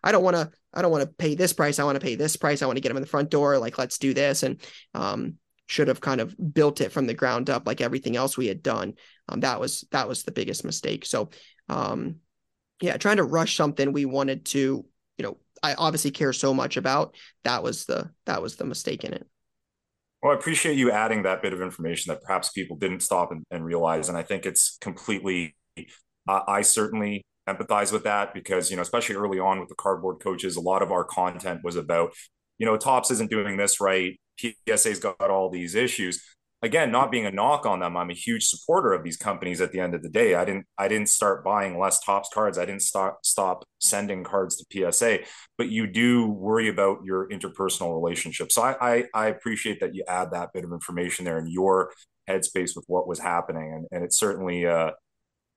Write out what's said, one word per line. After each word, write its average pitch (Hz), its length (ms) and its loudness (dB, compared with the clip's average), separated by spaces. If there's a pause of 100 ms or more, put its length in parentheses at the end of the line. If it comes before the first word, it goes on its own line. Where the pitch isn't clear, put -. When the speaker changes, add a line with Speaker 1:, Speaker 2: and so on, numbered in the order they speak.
Speaker 1:
I 196 80 4
don't 185 140 6
wanna, 170 260 4 (220)
I - 80 -4
don't 175 100 6
wanna 143 160 2
pay 156 280 0
this 180 180 2
price. 147 260 2
I 143 60 4
wanna 139 160 2
pay 127 140 -2
this 151 220 0
price. 147 260 2
I 135 40 0
wanna 131 140 0
get 135 80 0
'em 123 80 0
in 135 60 -2
the 135 60 -8
front 143 200 0
door. 143 300 4
Like, 113 180 -2
let's 127 220 -2
do 135 160 2
this." 139 280 2
And, 131 160 -2 (360)
um, 104 400 -4 (340)
should 143 200 2
have - 120 2
kind 131 200 0
of 117 120 -4 (220)
built 147 260 4
it 120 120 -2
from 135 160 0
the 120 40 -2
ground 127 380 0
up, 120 160 0
like 110 140 -2
everything 123 340 -2
else 131 220 0
we 127 100 0
had 92 160 -4
done. 107 320 -2 (340)
Um, 127 120 -4
that 117 180 0
was, - 320 -4
that 131 160 0
was 123 160 -6
the - 80 -8
biggest - 340 -4
mistake. - 400 -6
So, - 260 -4 (380)
um, 135 520 -4 (600)
yeah, 175 180 -2
trying 208 180 4
to 180 80 6
rush 156 320 2
something 143 360 2
we 143 120 0
wanted 135 400 -2
to, 135 420 0 (320)
you - 60 -6
know, 98 140 -6 (260)
I 147 100 2
obviously 156 380 0
care 139 200 0
so 135 220 2
much 131 220 0
about, 139 400 0 (260)
that 117 220 0
was - 200 -4
the, - 280 -4 (140)
that - 160 -2
was - 120 -8
the - 100 -8
mistake - 380 -6
in - 100 -8
it. - 140 -12 (960)
Speaker 2:
Well, 143 80 4
I 143 60 4
appreciate 151 420 0
you 120 140 6
adding 107 320 2
that 92 180 0
bit 95 100 -2
of 90 80 -6
information 85 520 -6
that 76 100 -8
perhaps 92 280 -2
people 90 260 -8
didn't 92 240 -4
stop 90 320 0
and, 80 180 -10
and 85 140 -8
realize. 82 440 0
And 85 80 -4
I 82 60 -4
think 95 240 -4
it's - 340 0
completely, 92 760 -4 (720)
uh, 95 180 4
I 101 160 2
certainly 104 600 0 (240)
empathize 101 440 0
with 107 120 -2
that 104 300 0
because, 92 360 -2
you 95 60 -6
know, 87 60 -2
especially 113 340 -2
early 98 240 -2
on 95 180 2
with 87 100 -8
the - 60 -16
cardboard 90 460 -2
coaches, 92 340 -4
a 85 60 -4
lot 95 220 2
of 92 100 0
our 90 100 2
content 87 600 -4
was 87 100 -4
about, 85 380 0 (440)
you 110 100 0
know, 110 100 4
Topps 127 340 2
isn't 110 200 0
doing 101 260 -2
this 101 240 2
right. 95 400 2 (180)
P 117 160 -6 (140)
S 107 160 4
A's 104 140 0
got 98 200 -4
all 98 300 2
these 87 260 -6
issues. 110 480 -2 (380)
Again, 120 320 2
not 135 180 4
being 117 140 0
a 101 60 0
knock 123 340 2
on 95 160 2
them, 87 160 -2
I'm 87 140 -2
a 87 40 -6
huge 113 300 -4
supporter 160 480 2
of 85 100 0
these 82 140 -8
companies 90 460 -2
at 90 100 0
the 92 80 -4
end 87 140 -2
of 78 80 -4
the 80 80 -10
day. 87 240 4
I 87 100 4
didn't, 98 220 -4 (100)
I 98 120 0
didn't 104 200 0
start 101 340 2
buying 98 360 0
less 95 220 2
Topps 101 340 0
cards. 101 240 0
I 90 80 0
didn't 98 160 -4
stop, - 420 -2
stop 92 400 0 (160)
sending 101 440 0
cards 95 320 0
to - 120 -12
P 95 160 -2
S 85 160 2
A, 110 240 2 (320)
but 120 140 -2
you 110 160 0
do 117 400 4
worry 107 420 0
about 98 340 2
your 95 280 -2
interpersonal 92 640 -4
relationship. - 580 -2
So - 80 4
I, 135 180 2
I, 123 260 2 (100)
I 110 140 2
appreciate 107 520 -4
that 92 140 -4
you 92 120 -6
add 90 260 -2
that 85 200 -6
bit 87 120 -6
of 85 80 -8
information 87 520 -6
there 82 140 -2
in 80 80 -6
your 92 460 2 (360)
headspace 92 480 -2
with 82 120 -14
what 90 200 0
was 85 100 -6
happening. 82 540 -4
And, 80 180 -10
and 87 140 -4
it 87 80 -2
certainly, 90 540 0
uh, 82 240 2 (680)